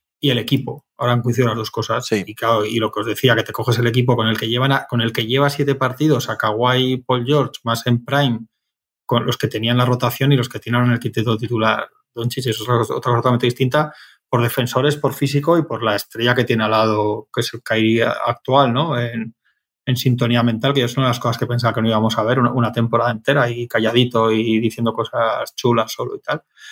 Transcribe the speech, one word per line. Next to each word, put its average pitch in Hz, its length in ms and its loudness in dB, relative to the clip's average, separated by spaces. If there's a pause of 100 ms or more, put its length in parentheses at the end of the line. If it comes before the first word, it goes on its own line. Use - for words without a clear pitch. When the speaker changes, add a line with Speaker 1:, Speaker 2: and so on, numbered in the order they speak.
(200)
Speaker 1:
y 143 100 2
el 120 80 2
equipo. - 480 -4 (120)
Ahora 120 160 0
han 120 80 0
coincidido 120 260 2
las 110 100 -2
dos 110 120 -6
cosas. 113 360 -4
Speaker 2:
Sí. 104 200 0
Speaker 1:
Y 104 80 -12
claro, 113 320 0
y 113 100 -2
lo 110 160 0
que 104 80 -4
os 107 60 -4
decía, 117 280 2
que 113 80 2
te - 100 -12
coges 117 260 0
el 120 80 0
equipo 120 280 2
con 113 140 0
el 110 100 0
que 117 100 -6
llevan 127 240 0
a, 135 140 -2
con 120 140 -4
el 117 120 -2
que 117 140 -4
lleva 135 240 2
siete 143 240 0
partidos 131 540 0
a 113 80 -4
Kawhi 123 560 0
y 127 60 0
Paul 123 280 -2
George, 139 380 0
más 113 220 -4
en 120 180 2
prime, 127 420 0 (600)
con 120 180 0
los - 140 -4
que 110 100 -2
tenían 117 300 0
la 123 80 4
rotación 127 460 0
y 139 40 6
los 120 120 0
que - 100 -10
tienen 120 260 0
en 123 80 4
el 117 60 2
quinteto 110 400 -2
titular 110 500 -2 (240)
Doncic, 120 340 -4
eso 113 180 -4
es - 40 -6
otra 120 100 2
cosa 120 400 0
totalmente 123 280 2
distinta, 135 460 0 (360)
por 120 140 2
defensores, 131 540 0
por 147 160 -2
físico 143 460 2
y 165 40 4
por 117 220 -6
la 107 100 0
estrella 117 400 0
que 123 100 4
tiene 110 200 0
al 107 60 0
lado, 107 600 0
que 117 100 -2
es - 100 -6
el 120 100 -14
Kyrie 110 400 2
actual, 127 680 2
¿no? 143 260 -2
En, 117 380 -6 (480)
en 127 120 0
sintonía 120 460 2
mental, 117 300 0
que 135 100 2
es 120 140 -4
una 131 100 0
de 123 40 2
las 120 100 -2
cosas 117 180 -2
que 123 80 -4
pensaba 120 280 0
que 117 80 -2
no 113 60 0
íbamos 110 300 0
a 107 60 2
ver 127 160 2
una, 120 120 2
una 120 200 0
temporada 117 400 0
entera 123 360 0
y 120 200 -6
calladito 113 640 2
y 110 260 2
diciendo 113 340 -2
cosas 113 600 -2
chulas 117 380 0
solo - 240 -8
y - 40 -14
tal. - 220 -6 (300)